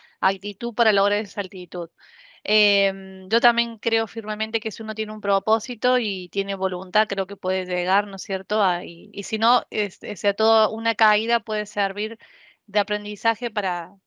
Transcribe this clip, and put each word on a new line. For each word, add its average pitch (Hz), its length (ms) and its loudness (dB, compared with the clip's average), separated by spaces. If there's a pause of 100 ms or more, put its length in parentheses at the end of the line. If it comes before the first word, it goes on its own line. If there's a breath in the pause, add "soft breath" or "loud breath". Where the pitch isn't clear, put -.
(200 soft breath)
actitud 196 540 -2
para 220 180 4
lograr 202 280 2
esa 214 200 -8
altitud. 180 500 -8 (540 loud breath)
Em, 196 840 2
yo 220 120 2
también 233 380 2
creo 226 280 0
firmemente 214 540 -6
que 220 100 -6
si 226 120 -12
uno 214 120 -8
tiene 214 180 -6
un 214 80 -10
propósito 214 800 2
y 196 320 -4
tiene 196 240 -2
voluntad, 185 540 0
creo 190 180 -4
que 196 100 -12
puede 185 300 -2
llegar, 180 400 2
¿no 196 100 -12
es 185 60 -14
cierto? 196 400 -2
A, 180 220 0
y, 170 280 -16
y 196 120 -10
si 220 140 -6
no, 233 320 4
es, 208 320 -6
es, 202 180 -10
sea 202 140 2
toda 220 360 4
una 226 240 -4
caída 220 460 4
puede 214 260 -4
servir 208 520 -4 (480 loud breath)
de 202 140 0
aprendizaje 208 680 -4
para, 190 460 -6 (100)